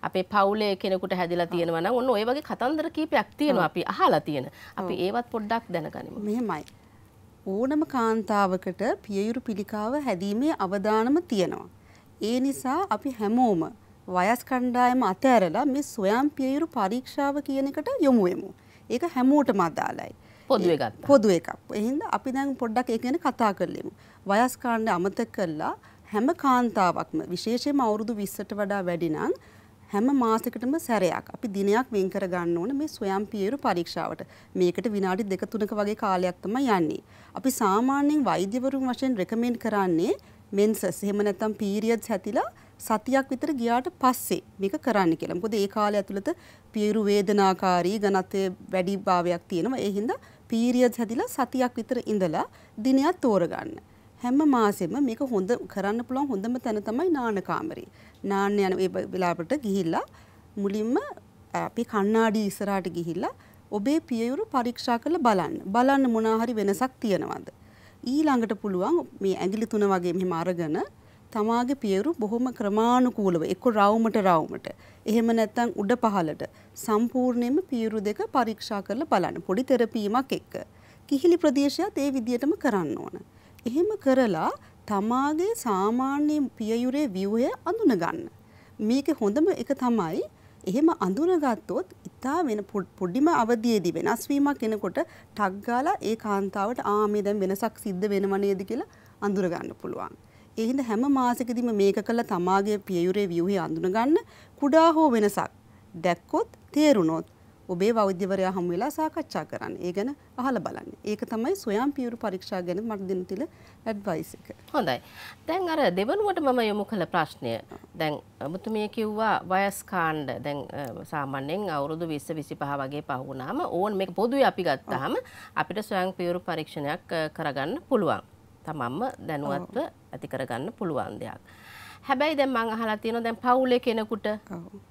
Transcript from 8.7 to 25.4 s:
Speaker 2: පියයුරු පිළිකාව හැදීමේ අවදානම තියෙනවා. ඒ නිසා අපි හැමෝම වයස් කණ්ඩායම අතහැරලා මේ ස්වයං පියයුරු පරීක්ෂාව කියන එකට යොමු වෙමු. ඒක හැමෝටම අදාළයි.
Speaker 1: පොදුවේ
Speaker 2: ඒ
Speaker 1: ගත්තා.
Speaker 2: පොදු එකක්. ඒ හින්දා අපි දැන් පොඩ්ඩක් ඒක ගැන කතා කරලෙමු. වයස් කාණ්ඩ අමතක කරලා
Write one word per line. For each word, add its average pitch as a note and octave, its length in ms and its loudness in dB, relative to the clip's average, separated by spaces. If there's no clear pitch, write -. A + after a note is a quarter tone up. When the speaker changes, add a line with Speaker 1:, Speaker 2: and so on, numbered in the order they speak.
Speaker 2:
පියයුරු G#3+ 400 -4
පිළිකාව G#3 600 -4
හැදීමේ A3 580 -2
අවදානම G#3+ 680 2
තියෙනවා. - 420 -2
ඒ A#3+ 200 0
නිසා C4+ 400 0
අපි - 220 -2
හැමෝම A3 520 2
වයස් F#3+ 360 2
කණ්ඩායම B3 600 2
අතහැරලා G3+ 640 4
මේ C#4 160 0
ස්වයං A#3 480 0
පියයුරු C#4 380 -2
පරීක්ෂාව B3+ 760 -2
කියන C4+ 260 -2
එකට D4+ 220 -6
යොමු B3+ 220 6
වෙමු. F#3 260 0
ඒක A#3+ 140 -2
හැමෝටම C4+ 560 4
අදාළයි. - 520 -2
Speaker 1:
පොදුවේ F3 240 4
Speaker 2:
ඒ D3 40 2
Speaker 1:
ගත්තා. A#2+ 300 -4
Speaker 2:
පොදු A#3 220 8
එකක්. E3+ 180 4
ඒ G#3+ 40 -4
හින්දා C4 320 -2
අපි A#3+ 220 -4
දැන් C#4 220 -2
පොඩ්ඩක් B3 340 -2
ඒක A3+ 120 0
ගැන B3+ 180 -2
කතා A#3 340 2
කරලෙමු. - 380 -6
වයස් A3+ 300 2
කාණ්ඩ A3+ 320 -2
අමතක G3 420 0
කරලා E3+ 400 -4